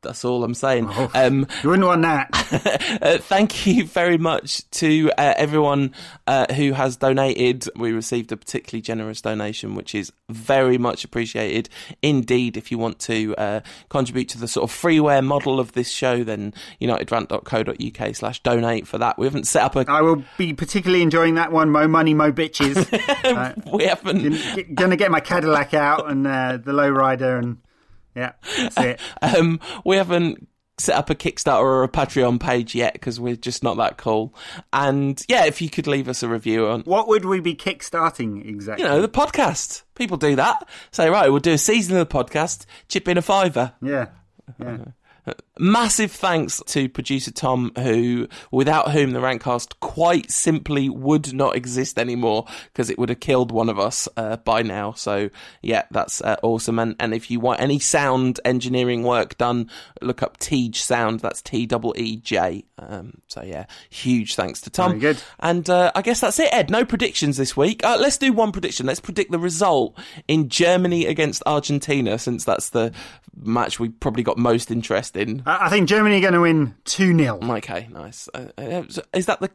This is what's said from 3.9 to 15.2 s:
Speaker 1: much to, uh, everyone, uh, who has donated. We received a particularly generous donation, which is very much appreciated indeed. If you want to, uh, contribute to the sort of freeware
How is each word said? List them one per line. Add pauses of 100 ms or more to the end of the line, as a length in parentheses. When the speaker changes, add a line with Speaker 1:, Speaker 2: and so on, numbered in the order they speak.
Speaker 1:
much
to,
uh,
everyone, (340)
uh,
who
has
donated.
We
received
a
particularly
generous
donation,
which
is (200)
very
much
appreciated (320)
indeed.
If
you
want
to,
uh, (300)
contribute
to
the
sort
of
freeware